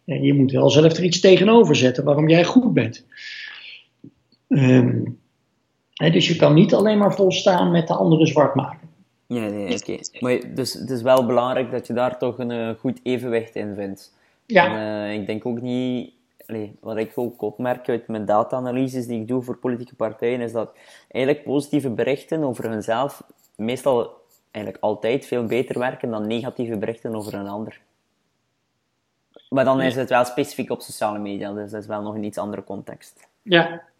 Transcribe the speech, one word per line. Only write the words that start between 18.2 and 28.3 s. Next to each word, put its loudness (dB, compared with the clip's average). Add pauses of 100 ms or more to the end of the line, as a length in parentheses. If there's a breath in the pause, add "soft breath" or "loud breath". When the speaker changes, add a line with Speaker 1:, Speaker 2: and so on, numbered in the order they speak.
Speaker 2:
data-analyses -2
die -6
ik -8
doe -2
voor -10
politieke -8
partijen, -4
is -6
dat -6 (380 soft breath)
eigenlijk -2
positieve -2
berichten -2
over -4
hunzelf -4 (320)
meestal -2 (420)
eigenlijk -10
altijd -2
veel -4
beter -2
werken -6
dan -6
negatieve -6
berichten -8
over -10
een -10
ander. -12 (1700)